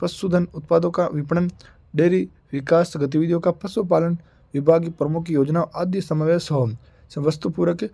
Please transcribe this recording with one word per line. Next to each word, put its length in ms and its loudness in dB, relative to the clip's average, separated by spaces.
पशुधन 540 -2
उत्पादों 360 2
का 160 0
विपणन, 440 -2
डेयरी 320 2
विकास 440 2
गतिविधियों 440 0
का 100 0
पशुपालन 680 0
विभाग 300 4
की 60 -6
प्रमुख 400 -4
योजना 300 2
आदि 400 -4
समावेश 500 0
हो, 200 0
वस्तु 300 -2
पूरक 460 -2